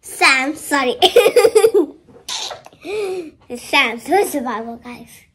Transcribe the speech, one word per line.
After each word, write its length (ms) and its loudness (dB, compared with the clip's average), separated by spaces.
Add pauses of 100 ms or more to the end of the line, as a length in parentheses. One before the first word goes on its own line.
Sam, 520 0
sorry. 460 -2
<laughs> 60 4 (2500)
Sam, 440 -4
where's 340 0
the 100 -4
Bible, 400 -8
guys? 240 -18 (260)